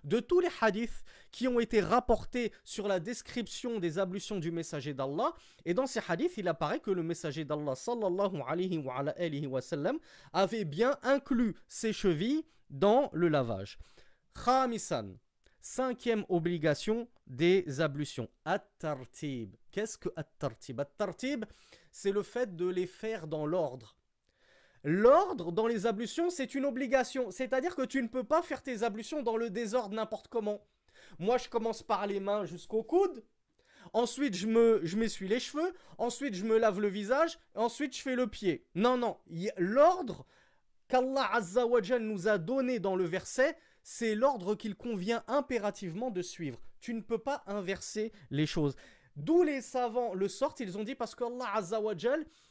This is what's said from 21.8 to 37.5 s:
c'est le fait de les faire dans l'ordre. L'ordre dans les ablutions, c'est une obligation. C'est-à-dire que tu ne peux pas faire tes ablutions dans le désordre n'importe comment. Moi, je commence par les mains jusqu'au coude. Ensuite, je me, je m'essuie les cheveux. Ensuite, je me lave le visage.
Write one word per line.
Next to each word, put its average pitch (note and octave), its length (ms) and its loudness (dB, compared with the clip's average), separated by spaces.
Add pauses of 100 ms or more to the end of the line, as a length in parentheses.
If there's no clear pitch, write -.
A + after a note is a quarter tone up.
c'est - 220 -2
le G3+ 100 0
fait A#3+ 320 -4
de F3 140 -2
les F#3 180 0
faire G#3+ 400 -8
dans D3+ 200 -4
l'ordre. C#3 500 -2 (880)
L'ordre A#3 640 6
dans G#3+ 160 0
les A#3 220 0
ablutions, B3 420 -2
c'est C4+ 240 -6
une C4+ 100 -2
obligation. B3+ 680 0
C'est-à-dire C4 420 -2
que - 80 -4
tu C4 180 -2
ne A#3+ 60 0
peux B3+ 160 -4
pas D#4+ 200 2
faire D4+ 200 -8
tes A#3 220 -4
ablutions A#3 400 -4
dans A3+ 120 0
le A#3 140 -2
désordre G#3+ 460 -2
n'importe A3 320 -6
comment. G#3 360 -2 (540)
Moi, G#3+ 180 2
je A#3+ 120 -6
commence A3 340 -2
par G3+ 240 0
les G3 140 -2
mains G3+ 240 0
jusqu'au F3+ 400 -4
coude. E4+ 400 2 (680)
Ensuite, A#3+ 440 0
je F3+ 100 -4
me, A3+ 380 6
je E3+ 120 -4
m'essuie A3 300 -2
les A3 140 2
cheveux. E4 340 -4 (240)
Ensuite, A#3+ 360 -2
je F#3 100 -4
me A3 140 4
lave G#3+ 220 4
le G#3 80 2
visage. A3 520 0 (160)